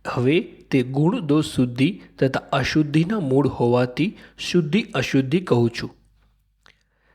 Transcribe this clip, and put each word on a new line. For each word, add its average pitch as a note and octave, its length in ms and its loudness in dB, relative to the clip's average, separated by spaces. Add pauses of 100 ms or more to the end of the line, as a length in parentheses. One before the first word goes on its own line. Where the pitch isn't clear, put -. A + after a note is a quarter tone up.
હવે C3+ 320 2 (280)
તે C3 240 2
ગુણ D#3+ 360 0
દોષ D3 260 0
શુદ્ધિ B2 380 0 (240)
તથા - 300 -2 (100)
અશુદ્ધિના D#3 680 0
મૂળ C3+ 280 2
હોવાથી B2 580 0 (320)
શુદ્ધિ F3 420 0 (120)
અશુદ્ધિ C3+ 480 0
કહું A#2+ 300 2
છું. - 200 -10 (1200)